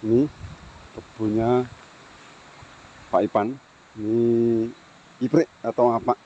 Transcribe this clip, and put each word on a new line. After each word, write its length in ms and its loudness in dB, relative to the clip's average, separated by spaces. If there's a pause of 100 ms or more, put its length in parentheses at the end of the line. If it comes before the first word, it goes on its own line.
Ini 240 2 (640)
kebunnya 720 -2 (1400)
Pak 160 2
Ipan. 300 -2 (400)
Ini 240 -2 (1040)
iprek 240 2 (160)
atau 320 2
apa? 180 -2 (120)